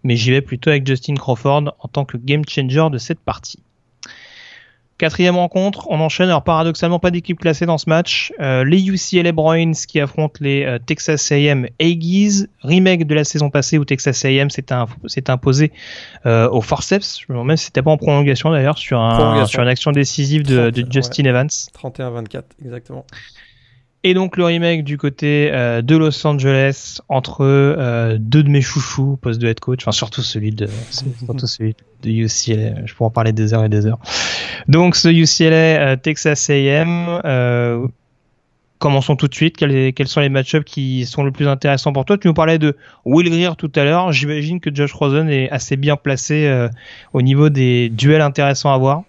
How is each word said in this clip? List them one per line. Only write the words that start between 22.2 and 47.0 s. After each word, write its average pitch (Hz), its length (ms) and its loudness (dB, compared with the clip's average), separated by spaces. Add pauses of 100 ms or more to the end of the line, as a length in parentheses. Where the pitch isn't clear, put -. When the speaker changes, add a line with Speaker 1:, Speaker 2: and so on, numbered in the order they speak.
Speaker 2:
exactement. 123 400 -16 (1000)
Speaker 1:
Et 185 100 4
donc 185 220 -2
le 180 80 0
remake 170 380 0
du 143 160 -6
côté, 147 540 0
euh, 120 280 -2
de 139 160 4
Los 156 300 0
Angeles 135 720 0 (100)
entre, 135 360 -2
euh, 135 760 2
deux 117 240 2
de 143 60 2
mes 143 120 4
chouchous 139 520 -2
au 135 40 -2
poste 117 240 -4
de 117 60 0
head 113 140 0
coach, 127 220 -4
enfin 110 100 -2
surtout 113 300 -4
celui 107 280 -4
de, 104 160 -4 (340)
<laughs> 127 240 -8
surtout 123 220 -6
celui 110 300 -4 (260)
de 113 80 -4
U 110 180 0
C 113 260 -2
L 107 240 -2
A, 110 80 -8
je - 80 -14
pourrais 113 120 0
en 110 60 2
parler 113 200 0
des 107 220 0
heures 110 100 2
et 107 40 0
des 104 180 2
heures. 113 140 -2 (680)
Donc 170 300 4
ce - 100 2
U 165 180 6
C 160 200 2
L 160 80 6
A, 160 40 4 (360)
euh, - 40 2
Texas 151 540 -2
A 143 40 2
and - 20 2
M, 170 680 0
euh, 120 600 0 (960)
commençons 143 340 2
tout 143 140 0
de - 80 -4
suite. 160 200 0
Quels, 135 360 0
quels 135 160 -4
sont - 120 0
les 139 100 2
match-ups 135 340 0
qui 131 420 -4
sont 139 160 -6
le 139 80 0
plus 143 160 -4
intéressants 139 460 0
pour 135 120 -2
toi ? 202 140 0
Tu 196 80 -2
nous 165 80 4
parlais 160 240 2
de 151 180 0 (280)
Will 165 260 4
Grier 170 260 0
tout 156 200 -6
à 143 80 2
l'heure. 170 260 2
J'imagine 151 480 -2
que 151 160 -6
Josh 143 200 -2
Rosen 151 360 0
est 131 200 0
assez 139 260 -4
bien 143 180 0
placé, 147 540 -2
euh, 123 200 0 (440)